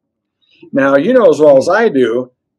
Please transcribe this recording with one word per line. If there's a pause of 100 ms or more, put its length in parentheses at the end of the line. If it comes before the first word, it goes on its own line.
(720)
Now,
you
know
as
well
as
I
do (280)